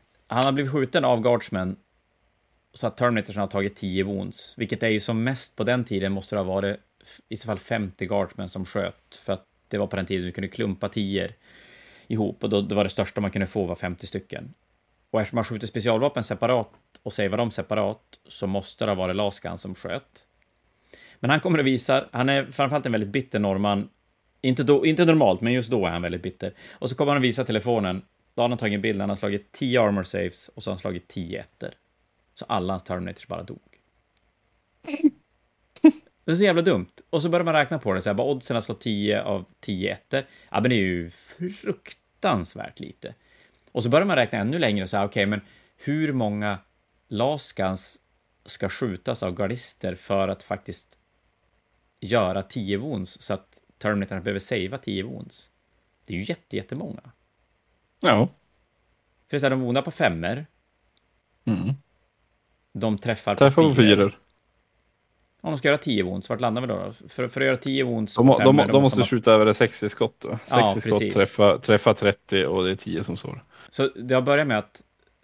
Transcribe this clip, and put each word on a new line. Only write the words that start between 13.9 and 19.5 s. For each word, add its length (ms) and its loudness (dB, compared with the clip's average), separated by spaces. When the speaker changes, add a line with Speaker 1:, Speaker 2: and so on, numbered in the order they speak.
Speaker 1:
stycken. 460 -12
Och 40 2
eftersom 160 -6
man 60 0
skjuter 240 -8
specialvapen 560 0
separat 460 -2
och 100 -10
savear 240 -2
dem 140 -2
separat 500 -4
så 200 -8
måste 380 -4
det 60 0
ha 40 0
varit 200 -2
Laskan 420 -4